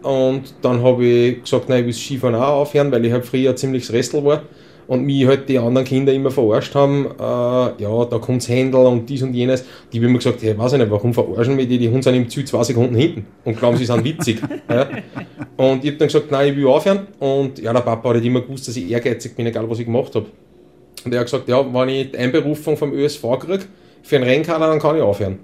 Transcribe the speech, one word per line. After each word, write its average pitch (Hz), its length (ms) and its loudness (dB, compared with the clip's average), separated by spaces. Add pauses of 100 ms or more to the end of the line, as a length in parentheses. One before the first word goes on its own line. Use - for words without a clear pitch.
Und 135 580 -2
dann 123 220 2
hab 123 160 4
ich 120 420 2
gesagt, - 260 -2
nein, 127 120 2
ich 120 60 -2
will 123 60 -2
Skifahren 123 440 -2
auch 139 240 2
aufhören, 143 320 2
weil 117 120 2
ich 117 80 2
halt 123 140 -2
früher 131 300 0
ziemlich 131 300 -4
das 104 60 -8
Restl 139 320 -2
war. 151 200 2 (440)
Und 127 160 0
mich 139 220 2
halt 135 220 2
die 131 100 2
anderen 127 280 2
Kinder 135 260 2
immer 135 200 0
verarscht 117 420 0
haben, 143 320 2
äh, 123 760 -2
ja, 113 220 0
da 120 140 -2
kommt's 123 300 -4
Händel 127 360 4
und 120 240 2
dies 135 140 -4
und 131 100 -4
jenes. 123 320 0 (280)
Die 113 80 -2
haben 120 100 4
mir 123 80 4
gesagt, 123 240 -2
hey, 110 160 0
weiß 123 140 0
ich 143 80 2
nicht, 107 100 2
warum 113 240 0
verarschen 120 400 0
mich 131 140 0
die? 123 100 2
Die 117 100 0
Hunde 131 140 0
sind 131 140 4
im 120 120 0
Ziel 139 160 -6
zwei 120 200 -2
Sekunden 120 320 0
hinten 127 280 0 (200)
und 113 120 -4
glauben, - 200 2
sie 120 100 -2
sind 117 180 0
witzig. 147 340 -2 (160)
<laughs> - 140 -14
Ja. 123 200 0 (680)
Und 131 280 2
ich 143 80 -2
hab 147 60 -12
dann 151 100 2
gesagt, 147 220 0
nein, 139 200 2
ich 139 60 -4
will 139 100 0
aufhören. 196 400 2 (140)
Und 139 400 -2
ja, 110 120 -4
der 123 80 2
Papa 113 280 -2
hat 120 80 2
halt 117 80 0
immer 123 160 0
gewusst, 135 280 -12
dass 113 80 -10
ich 90 140 -8
ehrgeizig 117 460 -4
bin, 117 100 -4
egal 113 240 -4
was 113 80 -4
ich 117 80 -6
gemacht 117 300 -2
hab. 107 100 -4 (800)
Und 120 100 -4
er 123 60 0
hat 120 60 -2
gesagt, 131 220 -6
ja, 131 240 2
wenn 127 160 0
ich 135 220 -4
die - 80 -12
Einberufung 147 580 0
vom 143 160 -4
Ö 139 120 -2
S 143 120 -2
V 120 220 -2
krieg 190 280 -6 (360)
für - 140 0
einen 127 80 2
Rennkader, 160 420 2
dann 156 140 2
kann 156 160 2
ich 151 60 2
aufhören. 98 420 0